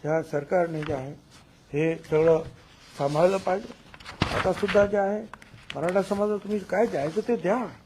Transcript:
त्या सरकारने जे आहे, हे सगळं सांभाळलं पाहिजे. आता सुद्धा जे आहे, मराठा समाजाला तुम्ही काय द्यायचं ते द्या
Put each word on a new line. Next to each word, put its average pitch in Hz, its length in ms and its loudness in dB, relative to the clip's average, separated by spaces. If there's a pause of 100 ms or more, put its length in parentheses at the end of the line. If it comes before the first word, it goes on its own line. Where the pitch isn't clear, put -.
त्या 156 200 0
सरकारने 160 580 -2
जे 151 120 -4
आहे, 135 180 -6 (640)
हे 160 220 0
सगळं 160 460 2 (560)
सांभाळलं 156 400 2
पाहिजे. 190 300 -2 (680)
आता 185 180 0
सुद्धा 202 320 4
जे 202 120 0
आहे, 202 240 0 (540)
मराठा 180 260 0
समाजाला 202 360 0
तुम्ही 202 220 -4
काय 185 260 2
द्यायचं 165 420 -2
ते 240 80 2
द्या 185 220 0 (280)